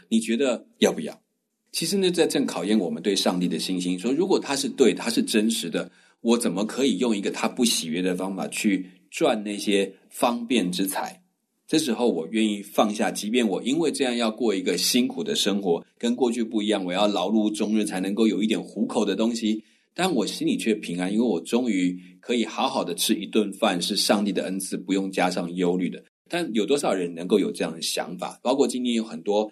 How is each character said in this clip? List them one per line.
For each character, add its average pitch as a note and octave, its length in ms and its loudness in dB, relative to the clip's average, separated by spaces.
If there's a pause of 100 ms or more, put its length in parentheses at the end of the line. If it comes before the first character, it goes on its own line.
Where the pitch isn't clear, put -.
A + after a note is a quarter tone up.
你 A2+ 120 2
觉 A2+ 160 0
得 B2+ 300 0 (120)
要 F#2 140 4
不 F2 100 -4
要？” C2+ 160 -10 (520)
其 - 160 -4
实 F3+ 100 0
呢， F#3+ 140 4
这 E3+ 160 4
正 D#3 180 0
考 F2 200 -4
验 G#2 120 4
我 F2+ 140 2
们 D#2 120 -6
对 G2 120 2
上 F#2 240 2
帝 F2+ 80 2
的 E2+ 120 -2
信 F2+ 220 -2
心， F2+ 160 0
说 A2 160 -2
如 E3 140 2
果 F3+ 140 4
他 C#3 160 -4
是 C3+ 120 -2
对， A2+ 240 6
他 - 160 -6
是 A#2+ 140 0
真 A2 260 2
实 A2+ 220 -2
的， F2 180 -4 (320)
我 A#2 180 4
怎 A2 120 0
么 F2+ 140 -2
可 B2 200 -2
以 A2+ 140 2
用 A2+ 180 2
一 G2 40 -4
个 G2 100 -2
他 - 160 -2
不 B2+ 180 0
喜 A#2 240 0
悦 F#2 140 -2
的 F#2 140 0
方 F#2+ 180 -6
法 D#2+ 140 -4
去 G2 380 0 (240)
赚 B2+ 340 0
那 G#2 140 -6
些 G2 340 0 (160)
方 A#2+ 380 -2
便 G#2+ 240 0
之 F2+ 160 -2
财？ - 340 -8 (460)
这 - 100 0
时 B2+ 160 0
候 A#2 160 0
我 E2+ 200 0
愿 A2 200 0
意 G2+ 140 -4
放 G#2+ 320 0
下， A2+ 160 0
即 F#2+ 180 -6
便 A#2 180 2
我 F#2 160 -2
因 C3+ 160 0
为 D#3+ 120 2
这 C#3 140 -2
样 A#2+ 120 0
要 A#2 140 0
过 A2 240 0
一 F#2+ 80 -2
个 F2+ 160 0
辛 B2 300 2
苦 E2+ 160 -6
的 - 100 -2
生 G2+ 260 0
活， - 240 2 (140)
跟 A#2+ 160 0
过 B2+ 160 2
去 A#2 140 -2
不 A2 180 -2
一 G#2 60 0
样， G2+ 160 0
我 F2+ 80 -4
要 G2+ 160 4
劳 F#2 200 0
碌 G#2+ 240 2
终 G#2+ 240 0
日 G#2+ 80 2
才 F#2 140 -4
能 F#2+ 160 -2
够 A2 140 4
有 F#2 120 2
一 G#2+ 60 2
点 G#2 140 0
糊 G2+ 260 -4
口 A2+ 180 0
的 G2 120 0
东 A#2 180 0
西， A2 300 -2 (300)
但 F3+ 200 0
我 A2 100 2
心 D#3 220 -4
里 B2+ 100 2
却 G#2+ 200 0
平 - 240 -6
安， F#2 120 -2
因 G#2+ 60 0
为 A#2 60 2
我 F#2+ 160 0
终 A#2+ 280 0
于 F2+ 300 0 (220)
可 - 160 -4
以 A2 80 2
好 A#2+ 240 -2
好 G#2 160 -2
的 E2+ 100 -6
吃 G#2 200 0
一 F#2+ 120 -2
顿 G#2 260 0
饭， F#2+ 300 0
是 G2 140 -2
上 G2+ 280 2
帝 G2+ 80 2
的 F2+ 120 -2
恩 F#2+ 160 -4
赐， F#2+ 160 -6
不 F2+ 160 -6
用 G2 180 0
加 F#2 180 0
上 F2+ 280 -4
忧 F2+ 200 2
虑 F2+ 120 0
的。 - 140 -8 (240)
但 E3+ 280 -4
有 G#2+ 100 2
多 C3 120 2
少 C#3+ 160 0
人 F2 220 -2
能 E2+ 140 -8
够 G2+ 100 6
有 C2 140 2
这 - 100 -6
样 E2+ 80 -2
的 D#2+ 120 -10
想 - 340 -4
法？ F2 260 -10
包 B2 140 0
括 C3+ 100 4
今 B2 160 -4
天 A#2+ 120 0
有 A2 100 0
很 D#2+ 180 -10
多 G#2 300 0